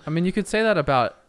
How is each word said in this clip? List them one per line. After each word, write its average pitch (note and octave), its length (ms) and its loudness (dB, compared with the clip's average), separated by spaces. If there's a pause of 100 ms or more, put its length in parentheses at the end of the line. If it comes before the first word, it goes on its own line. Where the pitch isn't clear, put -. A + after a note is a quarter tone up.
I D3+ 40 -6
mean, E3 140 0
you F#3 80 0
could G3+ 140 -2
say G#3+ 160 -2
that G#3+ 160 2
about C3 400 0 (100)